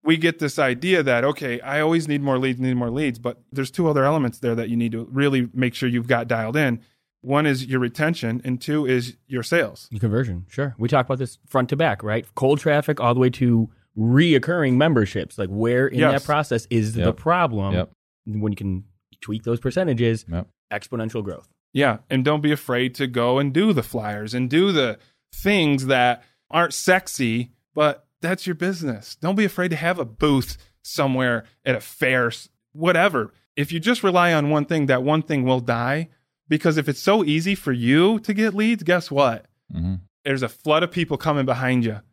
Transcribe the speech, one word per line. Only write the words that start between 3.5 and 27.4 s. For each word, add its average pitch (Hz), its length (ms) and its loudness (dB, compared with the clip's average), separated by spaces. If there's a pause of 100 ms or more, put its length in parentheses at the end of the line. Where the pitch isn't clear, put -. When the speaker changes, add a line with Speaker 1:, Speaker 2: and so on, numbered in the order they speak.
Speaker 1:
there's 131 180 -6
two 165 200 0
other 143 160 2
elements 143 340 0
there 117 160 0
that 113 140 -4
you 117 80 -2
need 117 160 -2
to 113 180 -6
really 135 420 2
make 127 220 0
sure 127 140 -2
you've 120 180 -2
got 120 220 0
dialed 113 260 -2
in. 120 260 0 (380)
One 143 260 0
is 131 200 0
your 131 160 -2
retention, 123 640 -2
and 127 160 -4
two 151 240 -2
is 123 320 -2 (100)
your 127 160 -6
sales. 151 480 -2
Speaker 2:
Your 107 80 -10
conversion, 104 480 -2
sure. 143 300 -6
We 113 100 -4
talk 127 180 2
about 131 140 -4
this 127 260 -8
front 127 240 0
to - 60 -2
back, 143 260 0
right? 107 240 -4 (100)
Cold 139 260 2
traffic 147 400 0
all 120 120 2
the 123 60 2
way 127 120 6
to 117 380 2 (280)
reoccurring 139 760 4
memberships. 123 600 2
Like, 95 120 -4
where 117 380 2
in - 120 -2
Speaker 1:
Yes. 147 220 4
Speaker 2:
that - 40 -14
process 147 440 -2
is 110 260 0
Speaker 3:
Yep. 113 100 0
Speaker 2:
the 113 80 2
problem? 123 600 0
Speaker 3:
Yep. 90 180 -2 (340)
Speaker 2:
When 107 280 -2
you - 20 -4
can 98 300 -4 (340)
tweak 110 240 -8
those 117 160 -2
percentages, 123 680 0
Speaker 3:
Yep. 85 180 -6 (240)
Speaker 2:
exponential 110 540 -6
growth. - 240 -12 (240)
Speaker 1:
Yeah, 135 240 2 (120)
and 131 140 0
don't 147 180 0
be 147 120 2
afraid 127 420 -2
to 139 120 -4
go 123 300 0
and 139 160 0
do 202 200 2
the 131 100 0
flyers 107 500 -8
and 127 160 -2
do 175 220 4
the 127 260 0 (380)
things 151 520 2
that 123 360 2 (260)
aren't 165 240 0
sexy, 123 760 0 (240)